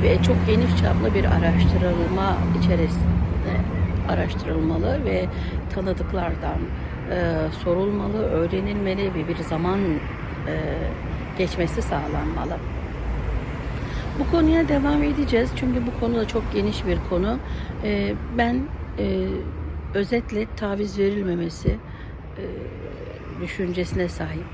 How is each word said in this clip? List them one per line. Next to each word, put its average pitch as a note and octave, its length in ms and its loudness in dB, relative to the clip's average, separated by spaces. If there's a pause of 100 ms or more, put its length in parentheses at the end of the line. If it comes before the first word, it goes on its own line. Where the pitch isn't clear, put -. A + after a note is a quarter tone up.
Ve - 200 6
çok - 240 4
geniş A#3 340 4
çaplı A3 320 4
bir G3 100 4
araştırılma F3 1120 4 (220)
içerisinde - 920 2 (560)
araştırılmalı D#3+ 960 0
ve F#3 200 0 (500)
tanıdıklardan, F3 840 -2 (520)
e, F3 240 0 (280)
sorulmalı, G3+ 600 2
öğrenilmeli F#3+ 920 0
ve D#3+ 140 -2
bir E3 100 -2
zaman, E3+ 420 0 (680)
e, - 60 -4 (840)
geçmesi F3 440 0
sağlanmalı. D3+ 760 -2 (1600)
Bu C#4 120 2
konuya E4 360 6
devam D4 360 4
edeceğiz C4+ 520 2
çünkü B3+ 320 0
bu B3 120 -4
konu A#3 160 0
da A3 120 2
çok G#3+ 260 -2
geniş G#3 320 0
bir F#3 120 2 (120)
konu. G3 300 0 (440)
E, G3+ 300 0 (240)
ben, A#3+ 240 2 (380)
e, F#3+ 280 0 (680)
özetle G#3+ 520 0 (100)
taviz G3+ 440 -2
verilmemesi, F#3 680 0 (680)
e, G3 60 -10 (1000)
düşüncesine F3 680 -2
sahip D#3+ 440 -6